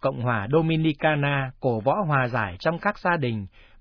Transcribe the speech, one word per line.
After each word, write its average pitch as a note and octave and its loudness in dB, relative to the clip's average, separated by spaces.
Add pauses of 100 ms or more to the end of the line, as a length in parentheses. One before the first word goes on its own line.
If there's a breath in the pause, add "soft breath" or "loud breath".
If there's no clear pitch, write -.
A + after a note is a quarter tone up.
Cộng C3+ -2
hòa A#2 0
Dominicana D3+ 2 (100)
cổ A#2 0
võ C3+ 2 (120)
hòa C3 2
giải G#2+ -2
trong E3 -2
các G#3 -2
gia F3 0
đình A2+ -2 (340 soft breath)